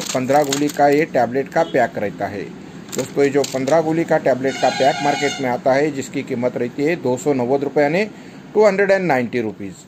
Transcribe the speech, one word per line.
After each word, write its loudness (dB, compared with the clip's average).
पन्द्रह 2
गोली 0
का 2
ये 4
टैबलेट 0
का 2
पैक 0
रहता -4
है। -8
दोस्तों, -2
ये 4
जो 2
पन्द्रह 0
गोली 0
का 2
tablet 0
का 0
pack 2
market 0
में 0
आता 0
है, 2
जिसकी -6
कीमत -4
रहती -4
है 2
दो 0
सौ 0
नव्वद 0
रुपये 2
यानी 2
टू 6
हंड्रेड 4
एंड 2
नाइंटी 0
रुपीज। -8